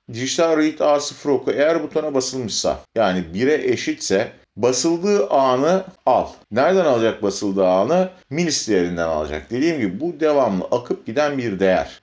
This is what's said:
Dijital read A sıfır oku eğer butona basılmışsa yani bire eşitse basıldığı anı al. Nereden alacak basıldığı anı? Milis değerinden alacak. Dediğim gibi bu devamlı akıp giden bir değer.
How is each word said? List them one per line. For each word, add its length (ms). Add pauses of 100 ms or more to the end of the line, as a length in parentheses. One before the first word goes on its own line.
(140)
Dijital 440
read 220
A 200
sıfır 300
oku 220
eğer 320
butona 300
basılmışsa 640 (160)
yani 280 (100)
bire 380
eşitse 600 (260)
basıldığı 720
anı 540 (220)
al. 200 (260)
Nereden 340
alacak 380
basıldığı 440
anı? 420 (200)
Milis 400
değerinden 380
alacak. 440
Dediğim 260
gibi 220
bu 200
devamlı 520
akıp 340
giden 320
bir 220
değer. 440